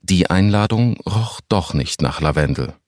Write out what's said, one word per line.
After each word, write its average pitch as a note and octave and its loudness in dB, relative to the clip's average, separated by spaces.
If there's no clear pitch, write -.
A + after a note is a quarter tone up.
Die F2+ 2
Einladung G#2 2
roch A2+ -4
doch G2 0
nicht - -2
nach - -2
Lavendel D2 -2